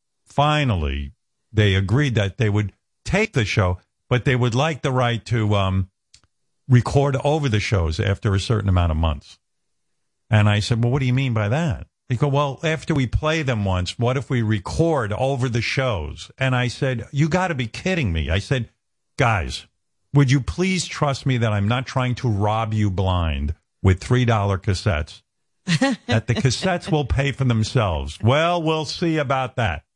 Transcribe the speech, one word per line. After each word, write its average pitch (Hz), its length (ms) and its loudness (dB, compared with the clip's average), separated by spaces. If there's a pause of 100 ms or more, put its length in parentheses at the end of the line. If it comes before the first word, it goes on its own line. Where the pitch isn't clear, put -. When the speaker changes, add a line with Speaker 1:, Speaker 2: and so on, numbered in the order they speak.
(240)
Speaker 1:
Finally, 95 880 0 (400)
they 104 220 4
agreed 107 400 2
that 98 240 0
they 110 100 2
would 104 240 0 (320)
tape 208 280 0
the 117 120 0
show, 92 340 0 (300)
but 123 160 0
they 127 120 2
would 120 180 0
like 143 280 -2
the 139 100 -2
right 120 340 0
to, 107 300 0
um, 95 340 0 (800)
record 135 560 4
over 147 240 2
the 107 100 2
shows 85 400 0
after 98 360 0
a 98 40 2
certain 104 300 0
amount 87 240 4
of 78 60 0
months. 78 400 -2 (960)
And 104 160 6
I 104 120 2
said, 113 240 0
"Well, 120 80 2
what 143 80 0
do 131 60 -2
you 123 60 2
mean 131 220 0
by 104 140 0
that?" 143 400 -2 (200)
They 131 60 -2
go, 143 140 0
"Well, 139 340 -2
after 160 320 -2
we 131 140 0
play 156 340 -2
them 117 220 -2
once, 90 340 -2
what 127 180 0
if 131 140 -6
we 120 120 0
record 110 720 0
over 131 360 -2
the 117 120 -2
shows?" 92 800 -4
And 131 160 0
I 123 140 0
said, 123 420 -4
"You 147 180 0
gotta 180 280 0
be 127 100 -4
kidding 160 460 -2
me." 76 180 -2
I 92 80 0
said, 120 320 -4 (480)
"Guys, 101 480 0 (480)
would 139 160 6
you 139 100 4
please 185 460 -2
trust - 400 -4
me 131 120 0
that 113 140 0
I'm 101 140 0
not 123 180 -2
trying 127 320 -2
to 127 120 -2
rob 107 440 0
you 104 200 2
blind 82 640 0 (260)
with 95 180 4
three 127 240 0
dollar 101 320 0
cassettes, 90 680 -4 (200)
Speaker 2:
<laughs> - 240 -20
Speaker 1:
that 175 640 0
the 117 80 2
cassettes 165 560 -2
will 147 140 0
pay 139 260 0
for 139 100 -4
themselves?" 107 800 0
"Well, 165 400 2
we'll 156 220 0
see 160 320 -4
about 131 400 -2
that. 92 280 -2 (120)